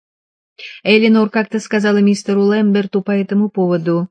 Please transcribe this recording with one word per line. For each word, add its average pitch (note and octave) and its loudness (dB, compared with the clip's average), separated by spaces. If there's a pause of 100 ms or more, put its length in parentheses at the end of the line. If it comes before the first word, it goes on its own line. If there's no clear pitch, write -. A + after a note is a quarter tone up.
(840)
Эленор A3 2
как-то A3 -4
сказала G#3 -2
мистеру G3+ 0
Лэмберту G3+ 0
по G#3 -6
этому G3+ -2
поводу: F3 -2